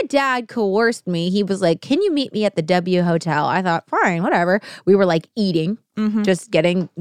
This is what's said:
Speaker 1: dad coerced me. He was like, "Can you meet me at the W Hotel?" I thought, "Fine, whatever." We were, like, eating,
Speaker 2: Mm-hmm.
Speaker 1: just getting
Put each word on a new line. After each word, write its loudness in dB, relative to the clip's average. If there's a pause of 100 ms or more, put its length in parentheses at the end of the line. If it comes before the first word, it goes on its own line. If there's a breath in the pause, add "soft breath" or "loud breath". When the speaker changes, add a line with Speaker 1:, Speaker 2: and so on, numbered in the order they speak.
Speaker 1:
dad 0
coerced 0
me. -2
He 0
was -2
like, 0
"Can 0
you 0
meet -2
me -2
at -2
the 0
W 0
Hotel?" 0
I 0
thought, -2
"Fine, 0
whatever." 2 (260 loud breath)
We 6
were, 4
like, 0
eating, -2 (200)
Speaker 2:
Mm-hmm. 0
Speaker 1:
just 0
getting 0 (120)